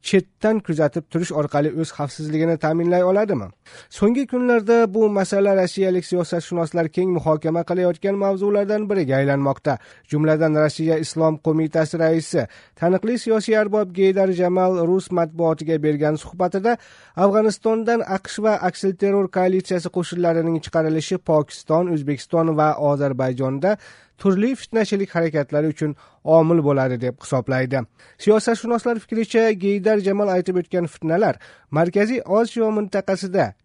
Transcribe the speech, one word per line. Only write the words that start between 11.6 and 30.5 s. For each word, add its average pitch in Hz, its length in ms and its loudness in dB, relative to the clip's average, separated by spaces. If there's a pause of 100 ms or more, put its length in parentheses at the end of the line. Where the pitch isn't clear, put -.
raisi 160 480 0 (280)
taniqli 190 440 0
siyosiy 220 380 0
arbob 208 340 0
Geydar 190 400 2
Jamal 185 420 2 (140)
rus 185 240 0
matbuotiga 160 720 0
bergan 151 320 0
suhbatida 190 600 -2 (400)
Afg'onistondan 220 880 2
aqsh - 340 -6
va 214 220 2
aksilterror 196 680 0
koalitsiyasi 185 640 0
qo'shinlarining 165 720 0
chiqarilishi 160 560 -2
Pokiston, 160 720 0
O'zbekiston 156 680 -2
va 151 200 4
Ozarbayjonda 139 1000 -2 (440)
turli 202 340 0
fitnachilik 202 560 -2
harakatlari 156 560 0
uchun 151 280 -4 (300)
omil 165 380 6
bo'ladi 135 340 2
deb 123 220 -4
hisoblaydi. 131 640 -2 (400)
Siyosatshunoslar 226 800 0
fikricha, 226 520 -2
Geydar 202 480 0
Jamal 196 280 0
aytib 180 300 0